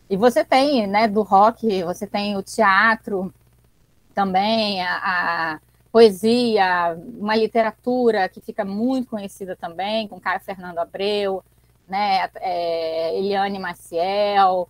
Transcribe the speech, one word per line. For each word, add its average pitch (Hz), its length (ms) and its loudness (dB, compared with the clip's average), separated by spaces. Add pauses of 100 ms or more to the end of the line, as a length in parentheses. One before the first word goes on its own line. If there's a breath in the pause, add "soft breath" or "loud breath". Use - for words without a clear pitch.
E 196 80 -2
você 240 260 4
tem, 262 440 2
né, 208 200 2
do 208 160 0
rock, 208 600 4
você 185 240 -6
tem 208 300 -4
o 196 60 -4
teatro 202 920 2 (800)
também, 196 680 0
a, 180 140 -2 (600)
a - 40 -18 (320)
poesia, 202 1040 4 (200)
uma 208 180 -2
literatura 220 920 0
que 202 120 -14
fica 220 240 -8
muito 240 460 -4
conhecida 196 440 -10
também, 196 540 -6
com 185 100 -18
Caio 190 220 -4
Fernando 180 380 -12
Abreu, 196 640 -4 (420)
né, 190 500 -2
é, 165 840 -4
Eliane 196 400 -2
Maciel 185 1120 0